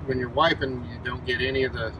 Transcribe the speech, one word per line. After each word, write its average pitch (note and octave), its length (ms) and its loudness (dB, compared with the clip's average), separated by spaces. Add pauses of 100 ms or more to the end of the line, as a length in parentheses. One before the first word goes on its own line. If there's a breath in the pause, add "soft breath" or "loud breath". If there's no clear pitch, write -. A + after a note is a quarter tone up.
when B2+ 120 0
you're B2+ 100 0
wiping, C3 640 2
you - 120 -10
don't B2 220 -4
get B2 160 0
any C3 220 2
of B2 100 2
the A2+ 260 -4